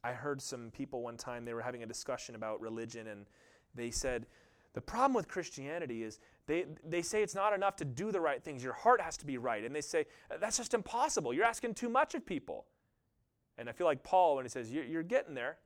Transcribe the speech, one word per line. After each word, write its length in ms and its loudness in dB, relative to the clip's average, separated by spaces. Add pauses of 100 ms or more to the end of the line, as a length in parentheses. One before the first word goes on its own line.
I 100 -2
heard 300 -4
some 300 -8
people 300 -6
one 140 -8
time, 280 -8
they 100 -6
were 80 -4
having 220 -6
a 20 -8
discussion 480 -6
about 260 -4
religion, 460 -6
and 220 -12 (440)
they 200 -4
said, 340 -2 (460)
"The 80 -4
problem 340 2
with 140 2
Christianity 760 -6
is 160 -8 (280)
they, 200 2 (160)
they 200 -2
say 200 2
it's 140 0
not 160 4
enough 240 2
to 80 -4
do 260 -2
the 100 2
right 220 2
things. 220 -8
Your 80 -4
heart 280 6
has 180 -6
to 60 -12
be 140 -2
right." 240 0
And 100 -4
they 80 -2
say, 260 2 (340)
"That's 160 0
just 180 0
impossible. 580 2
You're 120 4
asking 300 2
too 140 -2
much 280 4
of 100 -6
people." 400 -6 (920)
And 100 -8
I 40 -8
feel 140 2
like 160 4
Paul 320 6
when 100 -2
he 40 -6
says, 240 -6
"You're, 120 -2
you're 200 -2
getting 300 0
there. 320 -4